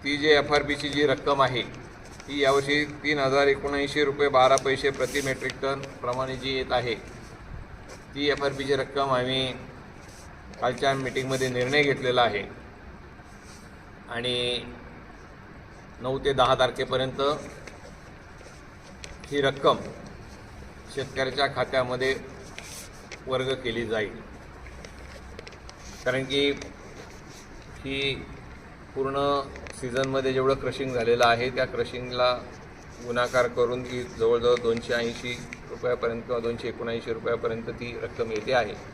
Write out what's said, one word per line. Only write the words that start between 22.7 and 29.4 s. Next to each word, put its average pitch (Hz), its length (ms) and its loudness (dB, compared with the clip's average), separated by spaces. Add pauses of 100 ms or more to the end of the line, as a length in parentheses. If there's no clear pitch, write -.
वर्ग 131 260 2 (100)
केली 117 220 0
जाईल. 107 260 0 (1900)
कारण 131 180 0
की 139 260 2 (1300)
ही 135 300 0 (840)
पूर्ण 135 220 0 (640)